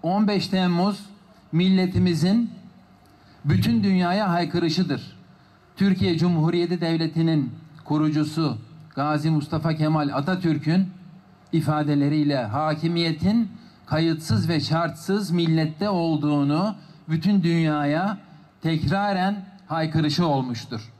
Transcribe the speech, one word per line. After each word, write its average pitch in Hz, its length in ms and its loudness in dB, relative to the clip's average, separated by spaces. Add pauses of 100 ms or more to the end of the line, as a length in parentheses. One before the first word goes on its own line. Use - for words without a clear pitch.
On 202 260 0
beş 196 200 -2
Temmuz 185 520 0 (520)
milletimizin 185 960 2 (920)
bütün 226 380 2
dünyaya 185 480 2
haykırışıdır. 170 840 -2 (600)
Türkiye 190 420 2
Cumhuriyeti 170 640 0
Devleti'nin 165 720 0 (320)
kurucusu 151 720 0 (360)
Gazi 151 360 0
Mustafa 156 440 0
Kemal 156 380 0
Atatürk'ün 165 760 0 (640)
ifadeleriyle 147 920 0
hakimiyetin 165 1040 0 (380)
kayıtsız 160 600 0
ve 160 120 2
şartsız 170 680 -2
millette 165 580 0
olduğunu 160 840 0 (340)
bütün 175 340 2
dünyaya 165 760 0 (440)
tekraren 190 840 0 (220)
haykırışı 160 600 0
olmuştur. 123 720 -4